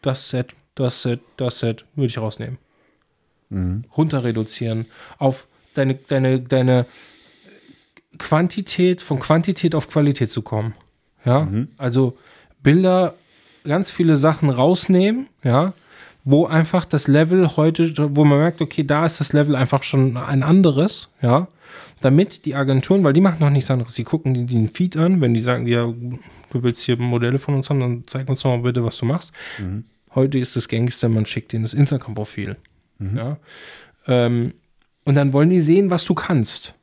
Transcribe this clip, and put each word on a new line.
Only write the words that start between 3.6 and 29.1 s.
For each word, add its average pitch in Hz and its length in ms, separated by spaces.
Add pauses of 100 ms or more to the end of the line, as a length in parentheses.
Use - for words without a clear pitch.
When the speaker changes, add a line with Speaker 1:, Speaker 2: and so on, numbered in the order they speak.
Speaker 1:
Runter 151 300
reduzieren 113 640 (300)
auf 135 300 (280)
deine, 135 200
deine, 131 460
deine 127 460 (1300)
Quantität, 180 840
von 139 180
Quantität 165 540
auf 156 140
Qualität 143 440
zu 117 100
kommen. 110 320 (520)
Ja? 127 200
Speaker 2:
Mhm. 107 320
Speaker 1:
Also 127 400 (440)
Bilder, 180 540 (480)
ganz 170 260
viele 165 260
Sachen 151 340
rausnehmen, 185 760 (160)
ja, 147 300 (500)
wo 147 220
einfach 160 400
das - 220
Level 160 480
heute, 165 380 (220)
wo 151 100
man 143 140
merkt, 165 220
okay, 151 220
da 147 220
ist 160 140
das - 140
Level 147 220
einfach 131 280
schon 131 340
ein 135 260
anderes, 165 680 (120)
ja, 131 260 (540)
damit 151 440
die 143 80
Agenturen, 139 500
weil 143 100
die 165 80
machen 180 180
noch 147 100
nichts 139 220
anderes, 117 240
die 120 80
gucken 139 300
die, 123 120
den 117 240
Feed 180 280
an, 170 240
wenn 120 120
die 113 60
sagen, 120 260
„Ja, 120 200
du 120 800
willst 120 200
hier 123 140
Modelle 120 420
von 143 160
uns 135 140
haben, 143 100
dann 123 280
zeig 131 220
uns 131 120
doch 139 80
mal 120 140
bitte, 123 200
was 113 140
du - 80
machst.“ 151 260 (260)